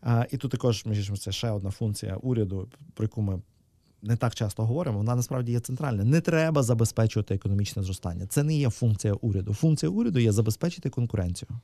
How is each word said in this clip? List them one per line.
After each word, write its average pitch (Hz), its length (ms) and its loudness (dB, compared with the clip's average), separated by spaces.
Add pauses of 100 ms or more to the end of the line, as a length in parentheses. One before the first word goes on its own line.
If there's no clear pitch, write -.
Е, 117 280 2
і 139 60 -4
тут 123 140 -4
також, 120 340 0
між 107 120 0
іншим, 101 200 -4
це 98 140 -8
ще 113 200 -4
одна 98 200 -4
функція 104 440 -4
уряду, 101 520 -2 (260)
про 110 120 -4
яку 110 160 -4
ми 95 200 -2 (600)
не 113 140 0
так 117 200 0
часто 110 300 -2
говоримо, 127 320 -2
вона 110 180 0
насправді 123 360 -2
є 120 80 0
центральна. 127 440 -2
Не 147 180 6
треба 160 420 2
забезпечувати 113 720 2
економічне 98 480 -2
зростання. 92 440 -6
Це 143 160 0
не 156 120 2
є 143 140 2
функція 107 440 0
уряду. 101 400 0
Функція 156 360 2
уряду 196 300 0
є 113 120 6
забезпечити 110 580 0
конкуренцію. 98 600 -2 (140)